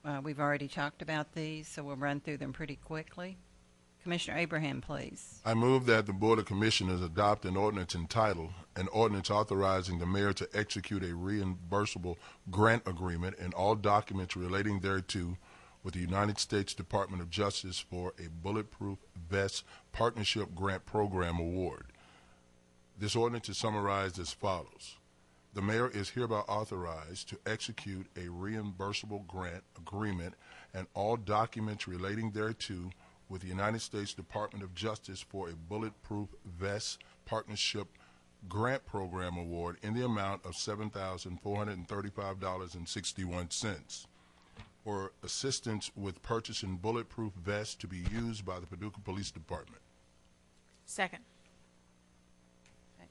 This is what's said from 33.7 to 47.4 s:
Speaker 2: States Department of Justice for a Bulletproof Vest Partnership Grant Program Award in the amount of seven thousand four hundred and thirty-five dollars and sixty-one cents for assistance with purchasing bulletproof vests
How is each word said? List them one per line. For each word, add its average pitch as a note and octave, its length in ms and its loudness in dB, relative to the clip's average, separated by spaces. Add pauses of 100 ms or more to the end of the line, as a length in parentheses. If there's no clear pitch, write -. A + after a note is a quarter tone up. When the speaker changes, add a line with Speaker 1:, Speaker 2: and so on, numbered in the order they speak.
Speaker 2:
States G#2 340 -6
Department G#2 480 -6
of F2+ 140 -10
Justice G#2 440 -4
for F#2+ 280 -8
a E2 80 -8
Bulletproof G#2 720 -6 (160)
Vest G2 580 -4 (220)
Partnership G#2+ 640 -2 (600)
Grant A2+ 380 2
Program F2+ 500 -2
Award E2+ 460 -4
in G#2+ 120 -2
the B2 100 0
amount G2 420 0
of F2 80 -8
seven G#2+ 340 -4
thousand F#2 520 -6
four G2+ 160 -2
hundred G#2 220 -2
and F2 100 -12
thirty-five G2+ 500 -4
dollars F#2 380 -4
and E2+ 120 -8
sixty-one F2+ 600 -4
cents - 560 -4 (800)
for G2 260 -2 (140)
assistance A#2+ 720 -2
with G2 260 -6
purchasing A2 540 -2
bulletproof A2 560 -2
vests G#2 420 -4